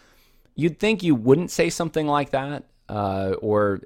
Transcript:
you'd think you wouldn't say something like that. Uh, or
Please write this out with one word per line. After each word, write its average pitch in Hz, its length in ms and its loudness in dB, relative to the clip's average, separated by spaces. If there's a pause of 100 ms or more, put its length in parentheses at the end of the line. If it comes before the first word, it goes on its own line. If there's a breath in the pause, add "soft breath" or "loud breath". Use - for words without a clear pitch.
(540 soft breath)
you'd 151 240 -2
think 208 240 0
you 165 120 4
wouldn't 131 360 4
say 175 180 0
something 160 380 -4
like 143 240 0
that. 135 340 -6 (240)
Uh, 98 540 -2
or 104 440 0